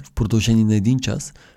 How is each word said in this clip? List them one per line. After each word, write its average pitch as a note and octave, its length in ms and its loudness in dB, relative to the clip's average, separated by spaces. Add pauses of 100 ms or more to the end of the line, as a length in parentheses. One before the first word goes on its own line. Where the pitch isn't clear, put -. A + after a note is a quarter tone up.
в - 80 -20
продължение A2+ 520 0
на G#2+ 100 2
един A#2 260 2
час, - 340 -8 (220)